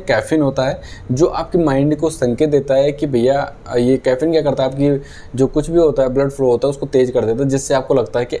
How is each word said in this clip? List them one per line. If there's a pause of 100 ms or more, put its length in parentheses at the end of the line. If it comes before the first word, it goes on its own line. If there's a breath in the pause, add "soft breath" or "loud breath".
caffeine
होता
है (320 loud breath)
जो
आपके
mind
को
संकेत
देता
है
कि
भैया, (360)
ये
caffeine
क्या
करता
है,
आपकी
जो
कुछ
भी
होता
है,
blood
flow
होता
है,
उसको
तेज
कर
देता
है,
जिससे
आपको
लगता
है
कि